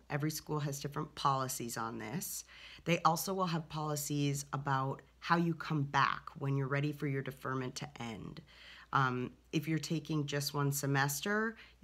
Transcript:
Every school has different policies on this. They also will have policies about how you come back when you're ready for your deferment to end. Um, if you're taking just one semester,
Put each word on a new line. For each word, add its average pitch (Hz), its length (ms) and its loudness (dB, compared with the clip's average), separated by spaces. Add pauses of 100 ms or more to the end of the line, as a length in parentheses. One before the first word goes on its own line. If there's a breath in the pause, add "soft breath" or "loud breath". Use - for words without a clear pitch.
Every 147 220 0
school 151 280 -4
has 143 200 -2
different 147 340 -4
policies 131 640 0
on 113 220 -2
this. 117 460 -6 (380 loud breath)
They 170 200 4
also 165 280 4
will 190 140 2
have 160 240 -2
policies 147 840 0
about 135 520 0 (160)
how 175 180 4
you 170 160 4
come 156 300 0
back 139 460 2 (100)
when 139 180 2
you're 135 100 2
ready 143 240 2
for 147 140 -4
your 139 160 0
deferment 131 540 -4
to - 140 -6 (120)
end. 113 400 -8 (500 loud breath)
Um, 123 420 2 (180)
if 160 160 0
you're 160 100 2
taking 151 480 -2
just 143 300 -2
one 143 160 4
semester, 143 840 2 (260 loud breath)